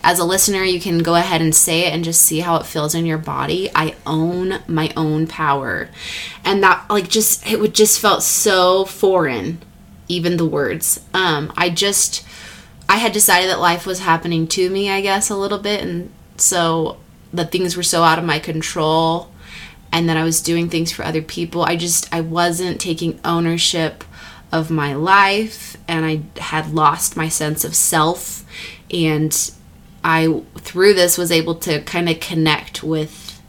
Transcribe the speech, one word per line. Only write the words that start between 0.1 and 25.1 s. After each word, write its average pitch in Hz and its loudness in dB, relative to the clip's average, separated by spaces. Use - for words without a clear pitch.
a 175 2
listener, 190 2
you 185 0
can 170 0
go 170 2
ahead 175 2
and 160 2
say 170 4
it 165 0
and 170 -2
just 165 0
see 156 2
how 170 0
it 160 -2
feels 151 -4
in 165 0
your 160 0
body. 156 -4
"I 156 0
own 180 0
my 156 0
own 156 0
power." 139 -2
And 196 2
that, 180 4
like, 196 0
just, - 0
it 220 -2
would 208 0
just 214 4
felt 202 2
so 185 4
foreign, 165 0
even 175 -2
the 165 0
words. 147 -2
Um, 156 0
I 180 2
just, 196 0
I 196 4
had 226 0
decided 190 4
that 180 0
life 175 2
was 185 -4
happening 165 0
to 180 0
me, 196 -2
I 196 0
guess, 196 0
a 208 -2
little 202 -2
bit, 202 -2
and 175 -6
so 165 0
that 160 -4
things 180 -2
were 180 -4
so 170 2
out 165 6
of 170 -4
my 156 0
control, 160 0
and 165 2
that 160 2
I 160 0
was 165 0
doing 170 0
things 165 -2
for - -8
other 160 -2
people. 170 -4
I 170 2
just, 170 -2
I 170 0
wasn't 175 -2
taking 165 -4
ownership 170 0
of 160 -2
my 147 0
life, 196 2